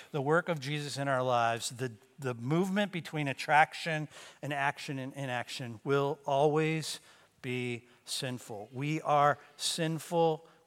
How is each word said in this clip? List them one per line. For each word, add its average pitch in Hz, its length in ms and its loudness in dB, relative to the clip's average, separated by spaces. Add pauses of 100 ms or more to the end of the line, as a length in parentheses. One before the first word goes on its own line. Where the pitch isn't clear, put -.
(140)
the 147 80 -2
work 165 260 2
of 160 140 -2
Jesus 143 360 -6
in 139 120 -2
our 131 120 2
lives, 117 500 2
the, 123 200 -6 (280)
the 127 160 -4
movement 185 580 0
between 151 340 -4
attraction 151 800 2 (340)
and 143 120 -4
action 139 440 -2
and 131 180 -8
inaction 123 680 -6
will 139 420 2
always 156 760 2 (400)
be 123 420 -4 (220)
sinful. 120 680 -8
We 147 300 -2
are 147 380 4 (180)
sinful 160 880 0 (220)